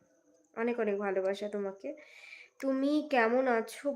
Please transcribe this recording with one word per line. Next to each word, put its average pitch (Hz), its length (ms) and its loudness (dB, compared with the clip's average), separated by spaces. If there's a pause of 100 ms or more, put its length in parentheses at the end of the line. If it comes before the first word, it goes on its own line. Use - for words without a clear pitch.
(540)
অনেক 233 260 -2
অনেক 208 200 0
ভালোবাসা 196 500 0
তোমাকে। 202 400 -6 (680)
"তুমি 269 340 0 (180)
কেমন 247 380 4
আছো 226 380 -2 (100)